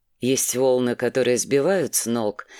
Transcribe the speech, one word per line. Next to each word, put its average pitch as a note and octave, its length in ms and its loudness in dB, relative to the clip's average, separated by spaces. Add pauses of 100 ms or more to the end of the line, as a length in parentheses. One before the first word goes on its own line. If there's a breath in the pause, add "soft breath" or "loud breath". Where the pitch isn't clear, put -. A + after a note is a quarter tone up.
(200)
Есть B2+ 340 0
волны, B2+ 400 2
которые B2 440 0
сбивают C#3 560 0
с - 100 -2
ног, A2+ 420 -2 (140 loud breath)